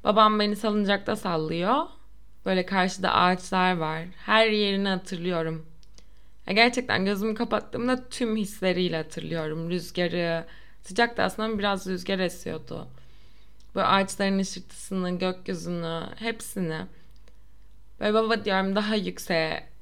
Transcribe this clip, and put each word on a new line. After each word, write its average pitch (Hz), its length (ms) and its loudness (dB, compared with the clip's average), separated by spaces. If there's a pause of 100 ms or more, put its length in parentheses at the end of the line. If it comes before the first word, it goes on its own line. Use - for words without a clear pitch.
Babam 214 360 8
beni 208 160 2
salıncakta 202 600 2
sallıyor. 175 720 0 (600)
Böyle 185 200 4
karşıda 190 480 2
ağaçlar 185 640 4
var. 160 260 -2 (240)
Her 220 200 6
yerini 202 420 2
hatırlıyorum. 170 800 -2 (800)
Ya - 60 -2
gerçekten 233 520 4
gözümü 208 300 0
kapattığımda 247 760 0
tüm 220 280 0
hisleriyle 180 600 0
hatırlıyorum. 160 760 -4
Rüzgarı, 170 760 0 (380)
sıcak 233 340 2
da 190 80 2
aslında 214 340 0
biraz 196 280 0
rüzgar 185 320 -2
esiyordu. 170 680 -4 (880)
Böyle 190 120 2
ağaçların 196 520 4
ışırtısını, 180 800 -4
gökyüzünü, 175 840 -2 (160)
hepsini. 190 640 -4 (1200)
Böyle, 208 140 4
"Baba," 220 300 4
diyorum, 196 320 2
"daha 208 180 2
yükseğe 175 880 -2